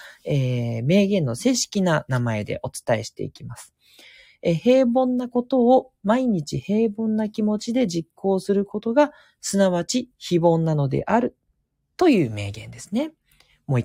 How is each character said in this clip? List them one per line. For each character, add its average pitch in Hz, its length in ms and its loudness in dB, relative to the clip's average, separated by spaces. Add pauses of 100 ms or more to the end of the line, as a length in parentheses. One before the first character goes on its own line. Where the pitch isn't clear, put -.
(240)
え 123 560 -2
ー、 113 60 -6
名 196 220 4
言 196 180 0
の 113 100 -2
正 254 200 0
式 208 260 -4
な 170 260 0
名 127 140 -2
前 110 240 -2
で - 180 -8
お - 60 -6
伝 - 300 -2
え 107 40 -8
し - 60 -12
て - 140 -10
い 143 100 -10
き - 100 -20
ま 120 140 -16
す。 - 160 -20 (720)
え 175 80 0
ー、 - 20 2
平 254 320 4
凡 254 320 0
な 247 100 -4
こ 247 160 -2
と 254 160 0
を 247 320 4 (120)
毎 247 240 0
日 165 300 -2
平 214 380 0
凡 220 140 -4
な 214 180 -2
気 214 160 -6
持 214 160 0
ち 233 140 -8
で 254 120 2
実 170 300 -6
行 196 240 0
す 202 140 -2
る 202 100 2
こ 214 160 -8
と 226 140 -4
が、 285 180 4 (300)
す - 160 -4
な 196 140 4
わ 175 120 -2
ち 247 340 -4
非 175 220 0
凡 165 200 4
な 160 140 0
の 143 140 0
で 139 180 -2
あ 220 140 2
る 240 160 -4 (640)
と 359 120 4
い 196 160 4
う 110 60 -4
名 104 180 -6
言 - 220 -14
で - 80 -20
す - 160 -10
ね。 311 160 -2 (560)
も 139 80 0
う 120 40 2
一 117 60 -2